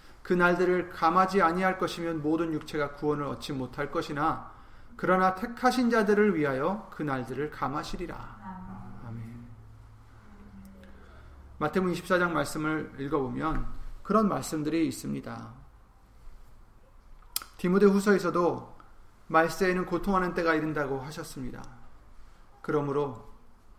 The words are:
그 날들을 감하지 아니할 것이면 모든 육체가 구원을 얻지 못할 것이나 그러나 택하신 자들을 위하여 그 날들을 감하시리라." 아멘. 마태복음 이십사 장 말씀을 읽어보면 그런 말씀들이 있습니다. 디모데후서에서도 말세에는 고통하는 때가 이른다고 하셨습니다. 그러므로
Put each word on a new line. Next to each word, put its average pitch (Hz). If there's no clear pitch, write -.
그 -
날들을 180
감하지 185
아니할 180
것이면 170
모든 165
육체가 147
구원을 147
얻지 135
못할 135
것이나 156
그러나 185
택하신 240
자들을 208
위하여 147
그 -
날들을 135
감하시리라." -
아멘. 117
마태복음 180
이십사 175
장 175
말씀을 151
읽어보면 135
그런 214
말씀들이 151
있습니다. 123
디모데후서에서도 180
말세에는 175
고통하는 180
때가 165
이른다고 151
하셨습니다. 147
그러므로 143